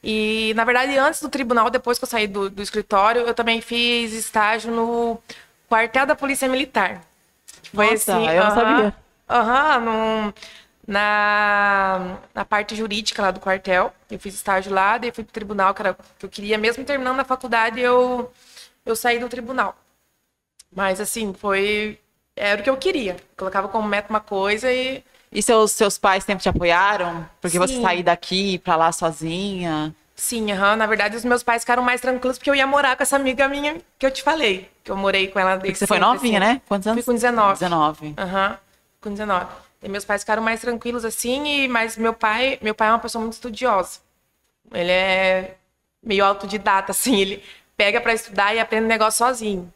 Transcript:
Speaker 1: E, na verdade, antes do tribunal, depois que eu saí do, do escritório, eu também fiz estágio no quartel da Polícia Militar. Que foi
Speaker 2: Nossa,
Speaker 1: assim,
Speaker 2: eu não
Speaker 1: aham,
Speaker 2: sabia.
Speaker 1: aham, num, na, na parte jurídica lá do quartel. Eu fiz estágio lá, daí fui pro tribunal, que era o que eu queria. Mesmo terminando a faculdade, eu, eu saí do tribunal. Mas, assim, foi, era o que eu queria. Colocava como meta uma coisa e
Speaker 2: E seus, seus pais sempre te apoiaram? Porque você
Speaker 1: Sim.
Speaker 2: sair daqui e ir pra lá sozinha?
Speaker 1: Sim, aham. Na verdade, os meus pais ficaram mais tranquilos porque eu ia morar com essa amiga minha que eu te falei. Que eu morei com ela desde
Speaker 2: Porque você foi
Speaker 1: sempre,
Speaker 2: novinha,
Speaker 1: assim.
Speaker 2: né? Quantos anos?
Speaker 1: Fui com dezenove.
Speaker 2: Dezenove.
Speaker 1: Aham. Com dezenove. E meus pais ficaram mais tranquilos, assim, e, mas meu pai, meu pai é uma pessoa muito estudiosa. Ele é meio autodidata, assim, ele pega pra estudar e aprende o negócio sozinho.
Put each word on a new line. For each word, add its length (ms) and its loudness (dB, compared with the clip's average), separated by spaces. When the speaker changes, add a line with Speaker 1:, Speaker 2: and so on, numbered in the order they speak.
Speaker 1:
E, 520 -2
na 80 0
verdade, 340 2
antes 240 2
do 80 -8
tribunal, 400 0
depois 280 -2
que 60 -6
eu 60 -8
saí 180 0
do, 220 -4
do 120 -12
escritório, 600 2
eu 120 0
também 280 0
fiz 520 0
estágio 580 0
no 500 -2
quartel 360 2
da 100 2
Polícia 340 -4
Militar. 520 -2
Que 80 -20
foi 220 2
Speaker 2:
Nossa, 220 0
Speaker 1:
assim, 140 2
Speaker 2:
eu 160 4
não 80 4
Speaker 1:
aham, 40 2
Speaker 2:
sabia. 400 2
Speaker 1:
aham, 500 4
num, 540 -2
na, 1300 0
na 100 -6
parte 320 -2
jurídica 460 -4
lá 100 2
do 80 -6
quartel. 540 0
Eu 100 -12
fiz 140 -12
estágio 400 -2
lá, 240 2
daí 140 -4
fui 120 -12
pro 100 -18
tribunal, 400 0
que 80 -8
era 100 0
o 40 -4
que 60 -14
eu 40 -12
queria. 280 -4
Mesmo 260 0
terminando 360 -2
a 40 0
faculdade, 560 -2
eu, 520 2
eu 100 -2
saí 240 0
do 100 -6
tribunal. 480 -6
Mas, 260 -2
assim, 340 -6
foi, 680 -2
era 240 0
o 40 -10
que 60 0
eu 80 2
queria. 400 -2
Colocava 300 -4
como 200 -2
meta 220 -2
uma 120 -2
coisa 500 -2
e 320 -4
Speaker 2:
E 100 -2
seus, 300 6
seus 260 2
pais 260 2
sempre 200 -4
te 60 2
apoiaram? 760 2
Porque 180 -2
você 160 2
Speaker 1:
Sim. 60 -2
Speaker 2:
sair 220 2
daqui 320 0
e 200 0
ir 40 -4
pra 180 0
lá 140 4
sozinha? 1000 -4
Speaker 1:
Sim, 360 -4
aham. 260 2
Na 80 2
verdade, 320 0
os 80 -8
meus 180 2
pais 200 0
ficaram 200 2
mais 160 0
tranquilos 380 -2
porque 120 -4
eu 60 4
ia 120 4
morar 280 2
com 80 -2
essa 120 0
amiga 320 2
minha 340 -4
que 80 -4
eu 60 4
te 100 -10
falei. 480 0
Que 80 -10
eu 40 -4
morei 320 0
com 120 -4
ela 180 4
desde 100 -6
Speaker 2:
Porque 120 -6
você 80 0
foi 100 2
Speaker 1:
sempre, 180 4
Speaker 2:
novinha, 240 2
Speaker 1:
assim. 140 4
Speaker 2:
né? 140 -4
Quantos 200 -2
anos? 160 0
Speaker 1:
Fui 80 -2
com 40 2
dezenove. 380 2
Speaker 2:
Dezenove. 640 0
Speaker 1:
Aham. 400 -2
Com 100 -10
dezenove. 360 -2
E 60 -10
meus 160 -8
pais 160 -2
ficaram 220 -2
mais 180 -2
tranquilos, 420 -6
assim, 600 -2
e, 40 0
mas 300 -2
meu 160 0
pai, 480 -2
meu 140 -4
pai 120 0
é 40 4
uma 80 2
pessoa 220 -8
muito 120 -6
estudiosa. 640 -2
Ele 200 -2
é 640 2
meio 200 2
autodidata, 680 0
assim, 280 0
ele 240 -2
pega 240 2
pra 140 0
estudar 400 0
e 60 0
aprende 260 0
o 40 0
negócio 360 2
sozinho. 500 -4